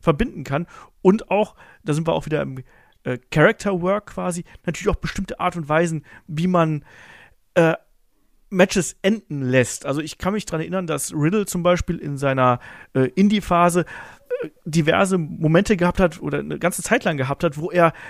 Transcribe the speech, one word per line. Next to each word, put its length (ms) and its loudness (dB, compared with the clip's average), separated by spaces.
verbinden 440 0
kann. 240 -4
Und 300 2
auch, 240 0
da 100 -4
sind 140 -2
wir 60 0
auch 140 -2
wieder 140 -2
im, 220 -8
äh, 160 -6
Character 500 2
Work 320 -2
quasi, 300 -6
natürlich 240 -4
auch 120 0
bestimmte 400 -8
Art 160 -4
und 120 -8
Weisen, 360 0
wie 180 -2
man, 380 2
äh, 200 4
Matches 540 2
enden 400 -2
lässt. 440 0
Also 140 -2
ich 180 -10
kann 140 -2
mich 140 -4
dran 140 -4
erinnern, 260 -4
dass 260 -4
Riddle 340 0
zum 160 -4
Beispiel 360 2
in 180 -8
seiner, 440 2
äh, 220 2
Indie-Phase, 680 2
äh, 60 -8
diverse 540 2
Momente 580 0
gehabt 220 0
hat 240 0
oder 160 -4
eine 200 -8
ganze 240 -4
Zeit 220 -2
lang 120 0
gehabt 260 -4
hat, 160 -2
wo 120 -6
er 220 4